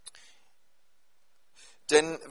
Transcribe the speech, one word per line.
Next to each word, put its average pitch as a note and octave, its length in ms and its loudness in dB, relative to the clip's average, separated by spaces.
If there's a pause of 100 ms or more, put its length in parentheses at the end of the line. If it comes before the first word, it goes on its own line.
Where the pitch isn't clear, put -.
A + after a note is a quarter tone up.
(1900)
Denn D#3 280 4 (120)